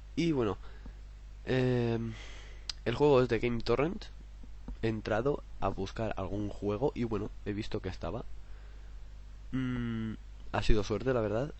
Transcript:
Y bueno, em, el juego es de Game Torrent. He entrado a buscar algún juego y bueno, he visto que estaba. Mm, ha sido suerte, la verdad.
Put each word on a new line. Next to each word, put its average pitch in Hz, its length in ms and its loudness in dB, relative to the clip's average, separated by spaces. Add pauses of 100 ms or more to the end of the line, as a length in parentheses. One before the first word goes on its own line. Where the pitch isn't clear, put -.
(160)
Y 165 160 4
bueno, 113 240 2 (880)
em, 120 680 2 (720)
el 120 80 2
juego 139 260 8
es 127 80 6
de 113 100 4
Game 120 220 2
Torrent. 139 460 2 (760)
He 113 80 2
entrado 110 540 2 (180)
a 98 80 2
buscar 98 480 -2
algún 98 320 -2
juego 104 460 0
y 120 100 0
bueno, 107 260 -2 (140)
he 107 80 -2
visto 104 300 -2
que 92 80 -2
estaba. 90 340 -4 (1300)
Mm, 120 600 -2 (380)
ha 104 100 0
sido 104 200 8
suerte, 113 300 0
la 123 80 4
verdad. 110 400 0